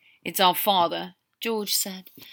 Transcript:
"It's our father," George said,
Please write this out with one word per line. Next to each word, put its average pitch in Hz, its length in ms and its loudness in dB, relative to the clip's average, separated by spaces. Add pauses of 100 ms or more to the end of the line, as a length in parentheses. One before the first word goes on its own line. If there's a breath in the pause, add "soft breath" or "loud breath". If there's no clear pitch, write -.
(240 soft breath)
"It's - 160 -6
our 180 160 6
father," 180 600 0 (260)
George 220 320 -2
said, 190 380 -4 (220 loud breath)